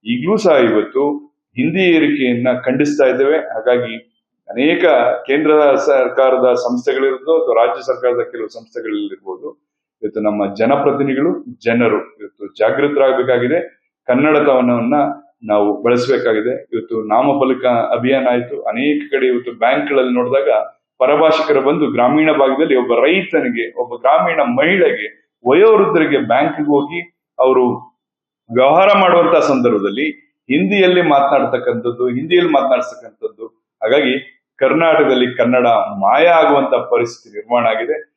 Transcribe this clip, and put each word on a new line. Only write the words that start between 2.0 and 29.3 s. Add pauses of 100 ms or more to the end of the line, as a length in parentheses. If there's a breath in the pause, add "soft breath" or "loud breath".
ಖಂಡಿಸ್ತಾ
ಇದ್ದೇವೆ.
ಹಾಗಾಗಿ (400)
ಅನೇಕ (420)
ಕೇಂದ್ರ
ಸರ್ಕಾರದ
ಸಂಸ್ಥೆಗಳಿರ್ಬೋದು
ಅಥವಾ
ರಾಜ್ಯ
ಸರ್ಕಾರದ
ಕೆಲವು
ಸಂಸ್ಥೆಗಳಿರ್ಬೋದು, (280)
ಇವತ್ತು
ನಮ್ಮ
ಜನಪ್ರತಿನಿಧಿಗಳು, (220)
ಜನರು
ಇವತ್ತು
ಜಾಗೃತರಾಗಬೇಕಾಗಿದೆ. (240)
ಕನ್ನಡತನವನ್ನ (500)
ನಾವು
ಬಳಸಬೇಕಾಗಿದೆ.
ಇವತ್ತು
ನಾಮಫಲಕ
ಅಭಿಯಾನ
ಆಯ್ತು,
ಅನೇಕ
ಕಡೆ
ಇವತ್ತು
ಬ್ಯಾಂಕ್ಗಳಲ್ಲಿ
ನೋಡಿದಾಗ (480)
ಪರಭಾಷಿಕರು
ಬಂದು
ಗ್ರಾಮೀಣ
ಭಾಗದಲ್ಲಿ
ಒಬ್ಬ
ರೈತನಿಗೆ,
ಒಬ್ಬ
ಗ್ರಾಮೀಣ
ಮಹಿಳೆಗೆ, (240)
ವಯೋವೃದ್ಧರಿಗೆ
ಬ್ಯಾಂಕ್ಗೆ
ಹೋಗಿ (400)
ಅವರು (600)
ವ್ಯವಹಾರ
ಮಾಡುವಂತ